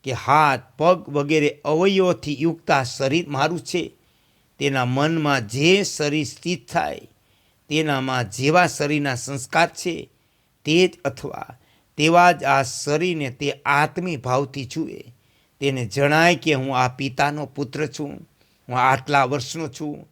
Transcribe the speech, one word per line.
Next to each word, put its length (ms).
કે 80
હાથ, 480
પગ 320
વગેરે 560
અવયવોથી 720
યુક્ત 320
આ 120
શરીર 460
મારું 300
છે. 320
તેના 260
મનમાં 640
જે 360
શરીર 420
સ્થિત 460
થાય, 360
તેનામાં 600
જેવા 380
શરીરના 480
સંસ્કાર 520
છે, 420
તે 220
જ 180
અથવા 520
તેવા 340
જ 120
આ 200
શરીરને 680
તે 220
આત્મી 680
ભાવથી 480
જુએ. 380
તેને 260
જણાય 500
કે 180
હું 240
આ 100
પિતાનો 580
પુત્ર 400
છું, 420
હું 100
આટલા 460
વર્ષનો 420
છું 440